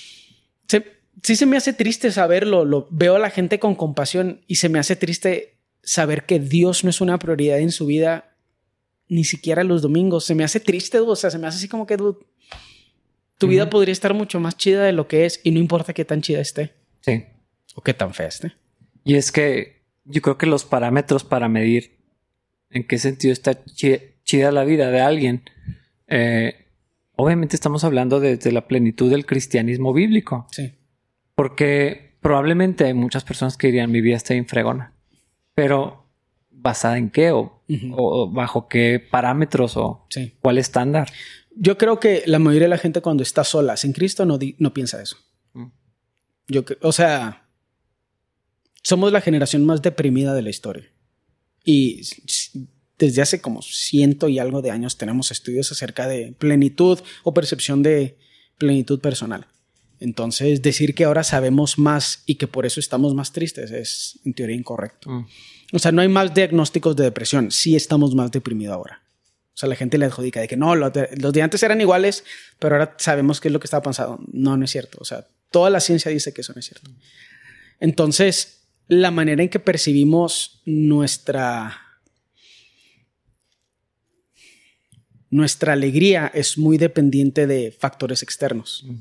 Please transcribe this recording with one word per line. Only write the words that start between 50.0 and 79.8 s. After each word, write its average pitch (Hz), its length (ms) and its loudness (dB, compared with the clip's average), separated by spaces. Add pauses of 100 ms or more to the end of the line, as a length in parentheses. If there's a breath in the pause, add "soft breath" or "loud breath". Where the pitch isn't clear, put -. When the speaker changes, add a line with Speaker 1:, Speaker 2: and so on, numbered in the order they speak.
Speaker 1:
de 127 80 -2
la 107 80 -6
historia. - 400 -12 (720)
Y 135 360 2
s-, - 260 -14
s-, - 400 -8 (320)
desde 135 240 2
hace 165 180 0
como 113 220 -8
ciento 143 640 0
y 131 100 0
algo 127 240 -4
de 127 80 -4
años 117 280 -6
tenemos 120 320 -4
estudios 127 420 -6
acerca 127 360 -8
de 123 300 -8
plenitud 147 600 2 (260 loud breath)
o 170 100 0
percepción 143 480 0
de 143 360 2 (400 soft breath)
plenitud 139 420 0
personal. 113 460 -6 (540)
Entonces, 123 640 -2
decir 147 320 0
que 165 100 2
ahora 156 200 2
sabemos 139 540 0
más 147 460 0
y 143 120 -2
que 131 100 -4
por 127 180 -4
eso 127 160 -4
estamos 139 340 0
más 139 180 -6
tristes 160 380 -8
es, - 540 -10
en 131 100 -6
teoría, 117 220 -6
incorrecto. 117 540 -10
Speaker 2:
Mm. 120 160 -8 (460 loud breath)
Speaker 1:
O 175 60 0
sea, 165 140 2
no 175 80 4
hay 185 80 4
más 190 240 2
diagnósticos 165 640 0
de 139 80 2
depresión. 113 460 0
Sí 160 260 2
estamos 147 380 2
más 123 180 0
deprimidos 107 420 -6
ahora. - 280 -12 (520)
O - 60 -18
sea, 135 80 -2
la 131 80 -2
gente 135 220 -2
le 143 80 4
adjudica 123 340 -6
de 113 80 -4
que 123 80 -6
no, 160 180 2
los 143 200 0
de, 139 240 -2
los 139 160 -2
de 156 80 4
antes 175 200 0
eran 220 200 2
iguales, 190 420 2 (340 loud breath)
pero 147 180 2
ahora 151 200 0
sabemos 143 460 2
qué 160 60 -2
es 147 40 0
lo 147 80 0
que - 60 -16
estaba 147 160 -4
pasando. 123 360 -6 (140)
No, 135 240 2
no 135 80 0
es 135 60 -4
cierto. - 320 -10
O - 20 -18
sea, - 220 -12 (240)
toda 175 180 6
la 196 120 2
ciencia 165 300 0
dice 147 220 -4
que - 80 -14
eso - 140 -14
no 123 60 -16
es - 60 -16
cierto. - 240 -20 (880 soft breath)
Entonces, 165 840 0 (260)
la 180 220 4
manera 160 320 0
en 180 80 0
que - 100 -2
percibimos 160 1040 0